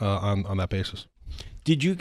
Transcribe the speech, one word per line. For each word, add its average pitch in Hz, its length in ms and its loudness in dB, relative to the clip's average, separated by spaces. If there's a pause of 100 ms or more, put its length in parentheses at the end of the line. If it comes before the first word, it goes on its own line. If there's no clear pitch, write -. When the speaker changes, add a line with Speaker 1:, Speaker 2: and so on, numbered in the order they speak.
Speaker 1:
uh, 107 60 0 (120)
on, 98 280 2
on 98 120 -2
that 90 100 0
basis. - 400 -4 (560)
Speaker 2:
Did 151 180 4
you, 180 180 2